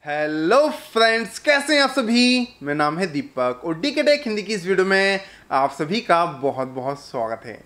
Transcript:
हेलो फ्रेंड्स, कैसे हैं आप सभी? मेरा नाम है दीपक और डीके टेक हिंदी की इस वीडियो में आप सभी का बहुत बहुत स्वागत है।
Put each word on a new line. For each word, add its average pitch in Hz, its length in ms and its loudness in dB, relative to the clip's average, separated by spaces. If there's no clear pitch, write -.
हेलो 156 500 0
फ्रेंड्स, 226 460 2
कैसे 294 360 2
हैं 285 80 4
आप 269 60 2
सभी? 247 580 2
मेरा 143 120 -2
नाम 151 220 0
है 190 100 -2
दीपक 127 580 -4
और 165 140 -4
डीके 294 240 -2
टेक 294 220 4
हिंदी 214 180 -4
की 196 100 -6
इस 180 120 -6
वीडियो 185 200 2
में 196 340 2
आप 139 180 2
सभी 165 300 -4
का 170 220 2
बहुत 131 260 -2
बहुत 131 340 -8
स्वागत 113 440 -6
है। 110 200 -14